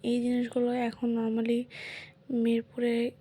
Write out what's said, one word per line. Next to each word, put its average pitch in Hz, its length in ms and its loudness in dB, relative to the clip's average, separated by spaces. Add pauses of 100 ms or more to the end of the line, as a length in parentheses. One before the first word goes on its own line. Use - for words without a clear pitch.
(100)
এই 247 140 2
জিনিসগুলো 247 440 0 (200)
এখন 240 200 -2 (100)
normally 226 420 2 (800)
মিরপুরে 233 540 2 (240)